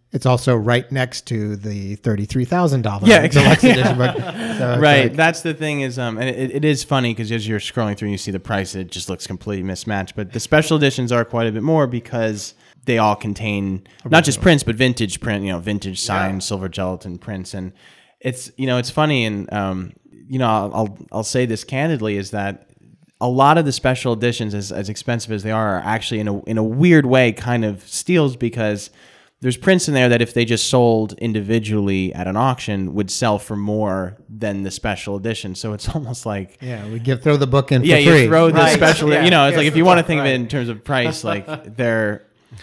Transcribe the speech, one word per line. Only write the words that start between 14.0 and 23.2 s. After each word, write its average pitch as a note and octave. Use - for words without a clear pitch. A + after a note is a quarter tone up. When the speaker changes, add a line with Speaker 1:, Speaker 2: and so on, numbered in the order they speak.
Speaker 2:
not A#2
just C3
Speaker 1:
Original. -
Speaker 2:
prints, B2
but A#2
vintage A#2+
print, G#2
you F#2+
know, F2
vintage F#2+
signed F#2+
Speaker 3:
Yeah. F#2+
Speaker 2:
silver F#2+
gelatin F#2
prints. F#2+
And F#2
it's, -
you C3
know, B2+
it's B2
funny. D3+
And, G#2
um, F#2+
you C3
know, A#2+
I'll, G#2
I'll, G#2
I'll A2
say B2+
this A2
candidly C3
is G2
that G2+